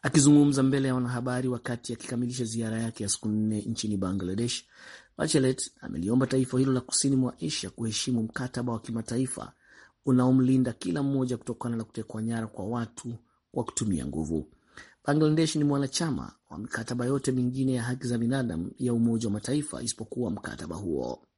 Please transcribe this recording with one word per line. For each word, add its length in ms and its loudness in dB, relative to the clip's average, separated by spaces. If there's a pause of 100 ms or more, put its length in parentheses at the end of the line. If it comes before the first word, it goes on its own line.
Akizungumza 600 8
mbele 260 4
ya 60 2
wanahabari 540 -2
wakati 440 -6
akikamilisha 520 -4
ziara 380 -2
yake 200 -6
ya 60 -4
siku 200 -2
nne 320 0
nchini 360 -4
Bangladesh, 680 -2 (540)
Bachelet 640 2
ameliomba 460 0
taifa 320 0
hilo 140 4
la 80 2
kusini 360 0
mwa 240 2
Asia 300 -6
kuheshimu 520 -2
mkataba 500 -4
wa 80 -4
kimataifa 720 -4 (540)
unaomlinda 680 6
kila 300 -2
mmoja 340 0
kutokana 400 -6
na 80 -4
kutekwa 380 -8
nyara 240 -2
kwa 200 -8
watu 480 -6 (380)
kwa 120 -2
kutumia 420 -2
nguvu. 420 -4 (560)
Bangladesh 520 4
ni 80 2
mwanachama 680 0 (180)
wa 80 -12
mikataba 480 -4
yote 260 0
mingine 400 0
ya 100 0
haki 240 -4
za 120 -2
binadamu 600 -2
ya 160 0
Umoja 340 2
wa 40 0
Mataifa 500 -4
isipokuwa 480 -6
mkataba 460 -8
huo. 500 -4 (120)